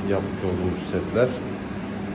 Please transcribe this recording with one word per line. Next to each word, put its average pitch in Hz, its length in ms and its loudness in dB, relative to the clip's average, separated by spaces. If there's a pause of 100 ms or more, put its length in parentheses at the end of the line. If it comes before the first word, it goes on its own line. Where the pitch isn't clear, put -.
yapmış 95 340 0
olduğumuz 90 480 0
setler. 98 380 4 (840)